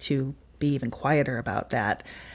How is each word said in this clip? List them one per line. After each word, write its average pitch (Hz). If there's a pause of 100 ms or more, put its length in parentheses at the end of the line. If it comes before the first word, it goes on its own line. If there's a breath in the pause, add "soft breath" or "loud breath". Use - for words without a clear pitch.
to 135 (240)
be 147
even 131
quieter 139
about 113
that. 107 (320 loud breath)